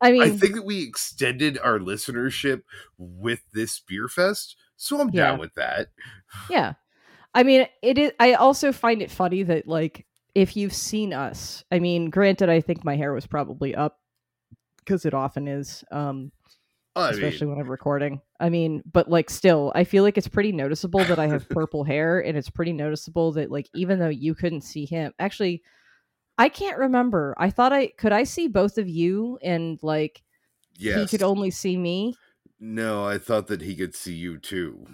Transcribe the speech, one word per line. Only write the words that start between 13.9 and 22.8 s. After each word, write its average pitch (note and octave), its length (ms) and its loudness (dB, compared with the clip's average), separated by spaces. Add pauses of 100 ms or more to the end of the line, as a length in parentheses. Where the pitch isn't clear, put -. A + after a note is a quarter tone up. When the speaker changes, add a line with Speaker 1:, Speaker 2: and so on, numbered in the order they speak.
Speaker 1:
'cause F#3+ 200 0
it D3 80 0
often C#3 340 -4
is, C#3 420 -8
um, C#3 400 -6 (640)
Speaker 2:
I E3+ 160 0
Speaker 1:
especially D3 360 -2
Speaker 2:
mean - 20 -4
Speaker 1:
when C#3+ 120 -4
I'm B2+ 100 -8
recording. C#3 500 -2 (200)
I E3+ 100 0
mean, E3 400 0
but, E3+ 200 2
like, E3+ 180 4
still, D#3 460 4
I F3+ 100 4
feel G3 180 4
like G3+ 140 4
it's G3 120 -2
pretty G#3 240 0
noticeable E3+ 540 0
that E3+ 120 2
I D3+ 80 2
have D3 220 0
Speaker 2:
<laughs> - 20 -20
Speaker 1:
purple D3 340 -2
hair, D#3+ 360 2
and D3+ 180 -4
it's C3+ 120 -6
pretty E3+ 220 -4
noticeable D#3+ 600 -2